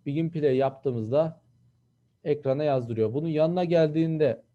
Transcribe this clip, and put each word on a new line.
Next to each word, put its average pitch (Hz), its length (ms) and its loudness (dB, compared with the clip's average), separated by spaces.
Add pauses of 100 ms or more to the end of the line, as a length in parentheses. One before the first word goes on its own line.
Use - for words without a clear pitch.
begin 156 240 -2
play 147 260 0
yaptığımızda 135 840 -2 (840)
ekrana 147 400 -2
yazdırıyor. 117 500 0
Bunun 143 140 -4
yanına 165 360 0
geldiğinde 160 800 2 (120)